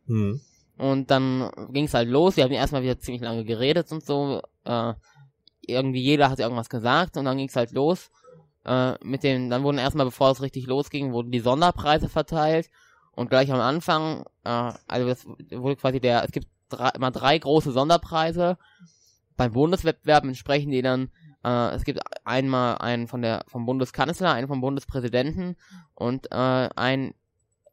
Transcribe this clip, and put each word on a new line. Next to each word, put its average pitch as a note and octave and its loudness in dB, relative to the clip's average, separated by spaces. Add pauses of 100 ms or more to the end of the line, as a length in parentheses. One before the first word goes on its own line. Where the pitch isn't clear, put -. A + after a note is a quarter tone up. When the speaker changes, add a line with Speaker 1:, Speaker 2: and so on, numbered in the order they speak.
Speaker 1:
Mhm. G#2+ 0 (380)
Speaker 2:
Und C3+ 0
dann C3 2 (240)
ging's D3 -2
halt A#2+ 2
los, E3 4
wir C#3 6
haben B2+ 2
erstmal C3+ -2
wieder B2+ -2
ziemlich B2 -10
lange A#2 -6
geredet C3 0
und D#3 -6
so, C#3 -2 (240)
äh, A#2 -2 (720)
irgendwie C3 -2
jeder C#3 4
hat C3 -4
irgendwas A#2 -2
gesagt C3 0
und C#3 -2
dann C3 0
ging's C3+ -6
halt A#2+ 0
los, D3+ 0 (540)
äh, B2+ 0 (100)
mit B2+ -4
den, B2+ 0
dann B2 0
wurden C#3+ 0
erstmal, C3+ 0
bevor C3+ 2
es C3 0
richtig C3+ -8
losging, C#3 -4
wurden A#2+ -4
die B2 0
Sonderpreise D#3 2
verteilt D#3+ 0 (420)
und A#2+ -6
gleich C3 4
am B2+ 2
Anfang, D#3 0 (200)
äh, A#2+ -2 (140)
also B2 -2
das B2 -4 (240)
wurde B2+ -4
quasi C3 -2
der, A#2+ 2
es - -6
gibt - -8 (240)
drei, B2 -2
immer C3 -2
drei C3 2
große D3 2
Sonderpreise. E3 0 (800)
Beim B2 0
Bundeswettbewerb D3+ 2
entsprechen C#3+ -2
die B2+ 0
dann, B2+ 0 (340)
äh, A#2+ 2
es - -4
gibt - -4 (280)
einmal B2+ 2
einen A#2 -2
von B2 -6
der, A2+ 0
vom A#2+ -6
Bundeskanzler, C3+ 0
einen B2 -2
vom C#3 -4
Bundespräsidenten C#3 -2 (380)
und, B2 -4
äh, - -6 (420)
ein, C3 -2 (580)